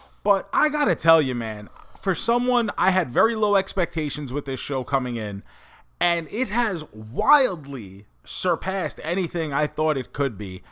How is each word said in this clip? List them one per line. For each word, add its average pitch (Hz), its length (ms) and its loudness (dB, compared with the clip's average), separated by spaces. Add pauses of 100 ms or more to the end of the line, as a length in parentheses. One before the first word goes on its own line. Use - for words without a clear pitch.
(240)
But 196 280 4
I 294 160 4
gotta 269 260 2
tell 165 260 6
you, 131 140 0
man, 110 340 -6 (300)
for 185 160 0
someone, 240 640 2
I 185 120 4
had 180 200 2
very 196 240 4
low 208 220 2
expectations 151 760 -2
with 139 120 -4
this 135 160 -6
show 135 240 -4
coming 127 320 0
in, 104 260 -4 (580)
and 170 300 0
it 214 180 -2
has 196 440 -2
wildly 139 1120 0 (180)
surpassed 185 760 -2
anything 165 500 -2
I 151 140 0
thought 156 300 0
it 131 160 -6
could 131 260 -2
be. 92 340 -8